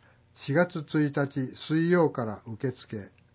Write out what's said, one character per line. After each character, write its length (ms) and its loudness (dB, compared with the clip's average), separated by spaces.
四 200 -4
月 240 2
一 220 2
日 460 -2
水 340 0
曜 200 6
か 140 -4
ら 220 -6
受 240 -4
付。 400 -12